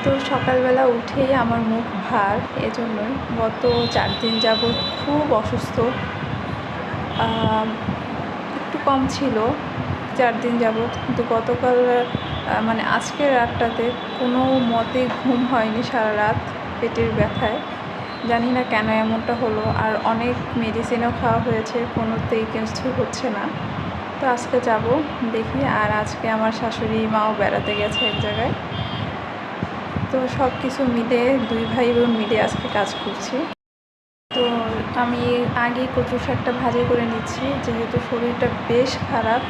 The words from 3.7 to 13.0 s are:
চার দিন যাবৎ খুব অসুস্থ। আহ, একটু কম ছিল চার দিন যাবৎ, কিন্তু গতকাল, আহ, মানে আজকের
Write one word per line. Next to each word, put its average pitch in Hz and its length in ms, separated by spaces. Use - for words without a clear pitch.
চার 196 180
দিন 226 180
যাবৎ 226 360
খুব 294 280
অসুস্থ। - 460
আহ, 220 460
একটু - 300
কম 269 240
ছিল 233 420
চার 233 240
দিন 240 160
যাবৎ, 226 480
কিন্তু 240 240
গতকাল, 247 760
আহ, - 560
মানে 220 220
আজকের 262 520